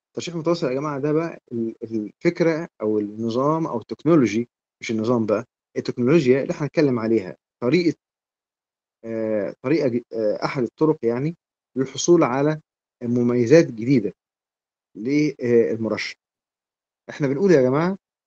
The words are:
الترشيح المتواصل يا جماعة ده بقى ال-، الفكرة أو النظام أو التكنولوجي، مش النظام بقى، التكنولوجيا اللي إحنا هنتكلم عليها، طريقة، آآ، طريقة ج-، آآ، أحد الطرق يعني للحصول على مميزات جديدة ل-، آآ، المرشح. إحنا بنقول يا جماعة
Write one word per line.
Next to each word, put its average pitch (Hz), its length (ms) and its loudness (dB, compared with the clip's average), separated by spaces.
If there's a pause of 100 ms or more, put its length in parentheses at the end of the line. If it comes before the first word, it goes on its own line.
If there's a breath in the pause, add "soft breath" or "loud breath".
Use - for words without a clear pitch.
(100)
الترشيح 180 240 -10
المتواصل 165 340 -2
يا 127 60 -2
جماعة 143 260 -6
ده 147 120 -2
بقى 160 280 -2 (120)
ال-، 113 220 -4 (100)
الفكرة 160 840 -2 (140)
أو 107 160 0
النظام 117 680 -2
أو 117 140 -6
التكنولوجي، 117 680 0 (340)
مش - 80 -10
النظام 113 360 0
بقى، 107 180 0 (320)
التكنولوجيا 131 640 2
اللي - 100 -6
إحنا 151 140 -4
هنتكلم 135 320 0
عليها، 110 380 0 (260)
طريقة، 151 340 2 (1080)
آآ، 110 500 -4 (100)
طريقة 143 240 0
ج-، 117 140 -2 (120)
آآ، 107 300 -2
أحد 139 180 -4
الطرق 156 420 0
يعني 127 320 -2 (420)
للحصول 147 460 2
على 143 360 0 (440)
مميزات 120 600 4
جديدة 113 460 0 (840)
ل-، 143 360 -2 (100)
آآ، 117 300 4
المرشح. 110 440 -4 (920)
إحنا 147 180 -4
بنقول 170 240 2
يا 139 100 6
جماعة 160 360 2 (280)